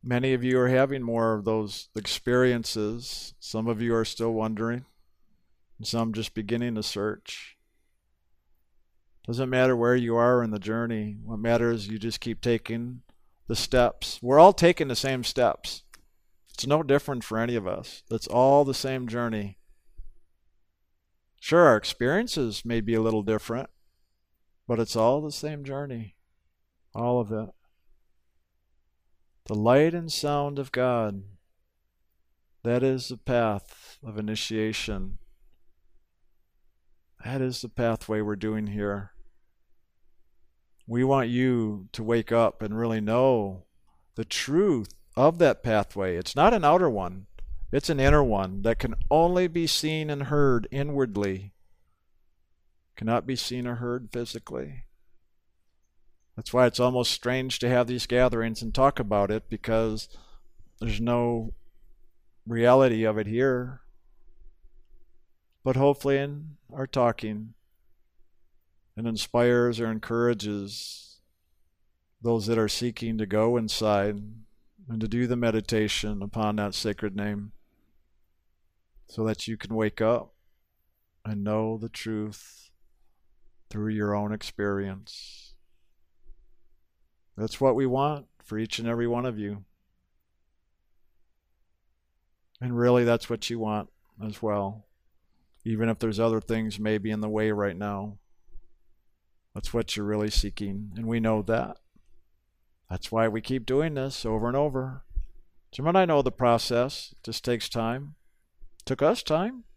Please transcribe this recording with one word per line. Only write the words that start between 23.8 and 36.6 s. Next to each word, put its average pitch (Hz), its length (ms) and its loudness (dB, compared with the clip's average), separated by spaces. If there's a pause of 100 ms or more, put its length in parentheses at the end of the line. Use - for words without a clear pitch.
but 117 120 0
it's 113 160 -2
all 120 260 4
the 151 100 -8
same 147 320 -8
journey. 135 500 -8 (800)
All 123 260 2
of 107 120 -2
it. 110 180 -4 (2000)
The 107 60 -4
light 127 400 4
and 165 180 -6
sound 143 460 -2
of 135 140 -8
God. 117 500 0 (1400)
That 120 180 2
is 131 280 0
the 127 80 -10
path 113 840 -2
of 107 140 -10
initiation. 107 1040 -4 (2000)